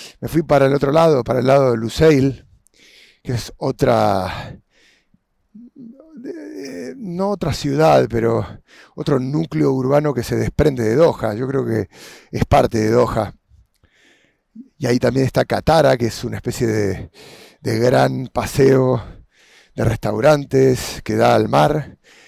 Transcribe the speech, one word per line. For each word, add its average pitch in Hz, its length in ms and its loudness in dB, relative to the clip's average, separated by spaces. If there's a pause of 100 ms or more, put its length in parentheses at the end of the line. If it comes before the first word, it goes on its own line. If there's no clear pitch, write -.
(200)
Me 123 80 -8
fui 160 140 0
para 139 240 4
el 135 80 2
otro 143 180 0
lado, 156 320 4
para 127 140 -2
el 127 80 0
lado 135 240 4
de 117 60 0
Lusail, 135 680 2 (760)
que 131 100 -8
es 113 260 -6
otra, 107 1000 -2 (1700)
eh, 269 720 -14
no 196 340 -4
otra 185 220 -4
ciudad, 143 560 2
pero 113 380 0 (480)
otro 139 260 -2
núcleo 151 520 -2
urbano 139 420 0
que 120 80 -4
se 117 140 -4
desprende 123 480 0
de 110 100 2
Doha. 123 400 2
Yo 123 120 -6
creo 131 200 -4
que 110 220 -2 (420)
es - 140 -2
parte 123 340 2
de 107 120 0
Doha. 113 440 0 (1400)
Y - 80 -4
ahí 123 120 2
también 127 280 0
está 127 180 0
Katara, 135 540 2
que 117 80 -2
es - 180 -6
una 110 140 -8
especie - 280 -4
de, 104 440 -2 (500)
de 113 180 -4
gran 131 540 0
paseo 127 720 2 (720)
de 117 80 -2
restaurantes 131 1200 2
que 107 120 -4
da 117 180 4
al 110 140 2
mar 147 500 0 (280)